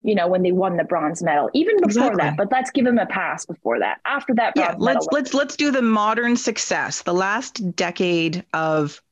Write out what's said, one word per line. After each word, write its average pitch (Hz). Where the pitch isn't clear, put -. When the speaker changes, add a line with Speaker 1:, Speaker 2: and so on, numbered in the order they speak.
Speaker 1:
you 214
know, 175
when 185
they 180
won 185
the 160
bronze 165
medal, 147
even 370
before 349
Speaker 2:
Exactly. 214
Speaker 1:
that, 147
but 202
let's 254
give 254
them 240
a 190
pass 170
before 117
that. 95
After 262
that 226
Speaker 2:
Yeah, 285
Speaker 1:
bronze -
medal 240
Speaker 2:
let's, -
let's, 269
let's 277
do 294
the 262
modern 220
success, 165
the 175
last 190
decade 175
of 156